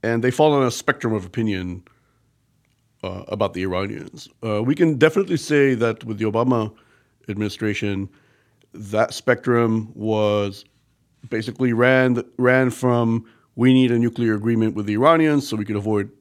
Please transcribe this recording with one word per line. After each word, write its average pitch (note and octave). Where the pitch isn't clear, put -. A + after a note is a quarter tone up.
and A2+
they B2+
fall D3+
on C#3
a A#2+
spectrum -
of G2
opinion, F#2
uh, F#2
about G2+
the F2+
Iranians. F#2+
Uh, G#2+
we C3
can D#3+
definitely D#3+
say C#3
that A2+
with A2
the A2
Obama A2+
administration, G2+
that G#2+
spectrum A#2
was G#2
basically A#2+
ran, B2
ran B2+
from, A#2
"We B2+
need C3
a A#2+
nuclear A#2
agreement A2
with G#2
the G#2
Iranians D3
so A2+
we G#2+
could G#2
avoid G#2